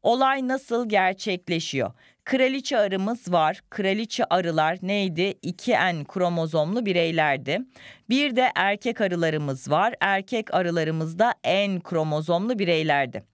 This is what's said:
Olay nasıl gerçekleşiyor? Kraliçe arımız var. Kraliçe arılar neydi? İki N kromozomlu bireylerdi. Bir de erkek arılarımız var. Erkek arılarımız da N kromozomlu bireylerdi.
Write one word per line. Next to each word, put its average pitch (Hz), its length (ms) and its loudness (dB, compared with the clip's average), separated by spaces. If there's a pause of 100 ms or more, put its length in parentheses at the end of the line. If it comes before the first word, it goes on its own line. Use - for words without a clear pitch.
Olay 262 440 2
nasıl 247 420 -2
gerçekleşiyor? 185 1000 0 (340)
Kraliçe 262 520 0
arımız 208 540 -2
var. 160 380 2
Kraliçe 208 560 -2
arılar 170 560 0
neydi? 190 600 0
İki - 300 -4
N 175 320 2
kromozomlu 170 840 0
bireylerdi. 165 760 0 (500)
Bir 269 260 2
de 254 200 4
erkek 202 460 0
arılarımız 156 680 0
var. 202 300 2
Erkek 196 520 -2
arılarımız 165 680 0
da 226 140 4 (120)
N 190 340 0
kromozomlu 170 800 -2
bireylerdi. 156 640 0 (100)